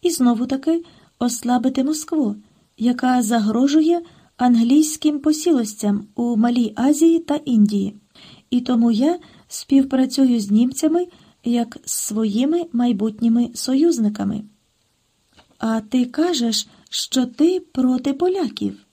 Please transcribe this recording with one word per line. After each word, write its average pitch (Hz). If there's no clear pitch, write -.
І 359
знову-таки 269
ослабити 247
Москву, 294
яка 247
загрожує 254
англійським 269
посілостям 240
у 240
Малій 240
Азії 302
та 294
Індії. 208
І 247
тому 233
я 294
співпрацюю 262
з 202
німцями 302
як 240
з -
своїми 233
майбутніми 233
союзниками. 220
А 220
ти 240
кажеш, 247
що -
ти 339
проти 262
поляків. 320